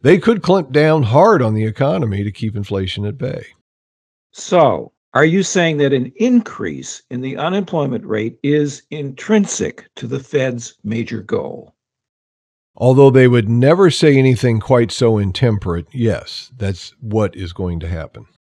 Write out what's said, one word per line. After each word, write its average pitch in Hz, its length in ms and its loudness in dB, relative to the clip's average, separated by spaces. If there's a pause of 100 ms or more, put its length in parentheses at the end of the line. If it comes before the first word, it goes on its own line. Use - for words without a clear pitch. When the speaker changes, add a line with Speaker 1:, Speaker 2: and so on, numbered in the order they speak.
Speaker 1:
they 165 160 6
could 220 220 0
clamp 180 300 0
down 151 320 2
hard 156 380 4
on 110 120 0
the 110 120 -2
economy 113 580 -2
to 104 80 -6
keep 110 240 -8
inflation 98 500 -6
at 104 120 -8
bay. - 280 -10 (840)
Speaker 2:
So, 113 640 0 (200)
are 143 120 4
you 180 180 2
saying 165 360 0
that 139 120 2
an 131 240 -2
increase 214 920 -2
in 123 100 -10
the 135 160 -8
unemployment 160 680 -4
rate 107 360 -6
is 147 480 -2
intrinsic 147 960 -4 (120)
to 117 100 -12
the 131 120 -6
Fed's 131 560 -6 (100)
major 110 360 -6
goal? - 540 -10 (1000)
Speaker 1:
Although 131 320 6
they 127 180 6
would 120 220 2
never 147 420 4
say 147 260 4
anything 123 440 2
quite 120 320 2
so 113 240 2
intemperate, 98 760 -2
yes, - 640 -6
that's 98 460 -8
what 107 340 -2
is 90 160 -10
going 87 300 -6
to 82 80 -8
happen. 71 380 -10 (200)